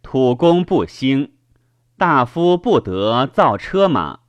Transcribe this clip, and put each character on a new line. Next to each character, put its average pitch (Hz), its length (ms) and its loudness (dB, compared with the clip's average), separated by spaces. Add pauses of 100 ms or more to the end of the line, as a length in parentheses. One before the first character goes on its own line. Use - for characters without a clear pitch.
土 127 360 0
工 170 280 2
不 131 220 -2
兴， 135 460 -4 (640)
大 151 280 2
夫 175 320 0
不 175 220 0
得 107 480 -2
造 131 300 0
车 190 320 -2
马。 87 400 -4